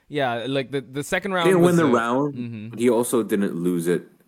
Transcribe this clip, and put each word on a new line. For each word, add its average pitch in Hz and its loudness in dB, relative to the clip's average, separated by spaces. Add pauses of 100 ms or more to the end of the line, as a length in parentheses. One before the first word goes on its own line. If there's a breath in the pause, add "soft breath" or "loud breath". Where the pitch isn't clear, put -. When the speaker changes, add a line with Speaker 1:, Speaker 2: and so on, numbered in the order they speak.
Speaker 1:
yeah, 123 -4
like, 135 -4
the, 139 -4
the 131 -8
second 190 -4
Speaker 2:
He - -2
Speaker 1:
round 170 2
Speaker 2:
didn't 185 6
win 175 6
Speaker 1:
was 170 4
Speaker 2:
the 165 4
Speaker 1:
a 131 4
Speaker 2:
round, 123 0
Speaker 1:
Mm-hmm. 117 -10
Speaker 2:
but 107 -14
he 120 2
also 117 2
didn't 101 -2
lose 87 -2
it 85 0 (200)